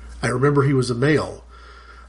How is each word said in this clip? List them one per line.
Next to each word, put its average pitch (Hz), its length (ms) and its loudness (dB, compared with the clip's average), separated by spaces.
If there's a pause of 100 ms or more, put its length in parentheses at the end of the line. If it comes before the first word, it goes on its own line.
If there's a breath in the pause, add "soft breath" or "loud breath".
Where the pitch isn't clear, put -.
(220 loud breath)
I 117 60 0
remember 139 340 2
he 139 120 2
was 123 160 0
a 120 40 -2
male. 120 500 0 (640 loud breath)